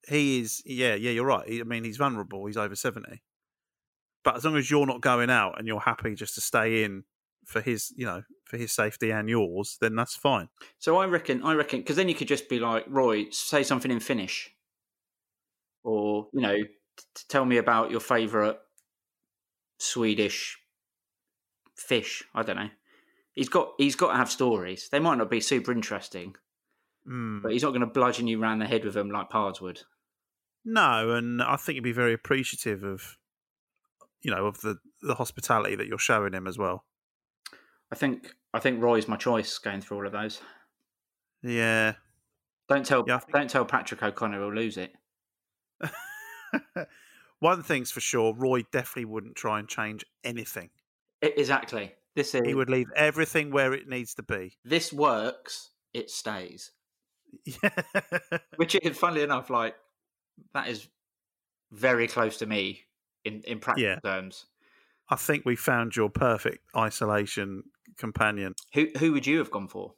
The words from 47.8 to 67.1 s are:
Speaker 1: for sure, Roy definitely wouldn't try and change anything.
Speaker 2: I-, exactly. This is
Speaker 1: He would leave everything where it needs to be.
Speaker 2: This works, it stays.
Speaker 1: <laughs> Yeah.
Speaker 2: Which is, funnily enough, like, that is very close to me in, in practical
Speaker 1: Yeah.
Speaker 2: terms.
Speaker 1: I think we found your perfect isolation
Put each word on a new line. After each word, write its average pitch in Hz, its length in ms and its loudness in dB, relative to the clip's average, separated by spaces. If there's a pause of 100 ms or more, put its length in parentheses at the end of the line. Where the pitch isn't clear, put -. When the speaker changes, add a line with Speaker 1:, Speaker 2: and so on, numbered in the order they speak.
Speaker 1:
for 117 100 -8
sure, 113 340 2
Roy 127 280 2 (100)
definitely 123 320 -4
wouldn't 107 320 -10
try 107 220 0
and 104 100 -8
change 107 360 -6 (200)
anything. 117 460 -8 (520)
Speaker 2:
I-, 151 140 2
exactly. 127 560 0 (220)
This 139 200 -2
is 127 120 2
Speaker 1:
He 135 80 0
would 131 160 2
leave 127 260 2
everything 151 540 2
where 135 240 2
it 135 140 -10
needs 123 260 -8
to 117 80 -12
be. 95 320 -6 (100)
Speaker 2:
This 160 280 -2
works, 131 800 0 (240)
it 120 160 -8
stays. 95 680 -10
Speaker 1:
<laughs> - 40 -20 (640)
Yeah. 165 920 -4 (180)
Speaker 2:
Which 165 200 0
is, 160 200 0
funnily 165 260 2
enough, 135 280 -2
like, 113 240 0 (800)
that 139 140 -4
is 110 200 -8 (840)
very 117 380 4
close 110 300 0
to 110 80 -4
me 101 380 -2 (400)
in, 107 180 -8
in 113 160 -8
practical 117 320 -2
Speaker 1:
Yeah. 90 100 -4
Speaker 2:
terms. 95 460 -8 (640)
Speaker 1:
I 131 60 2
think - 280 -2
we 123 120 2
found 117 400 0
your 107 120 2
perfect - 560 0 (100)
isolation 104 880 -2 (340)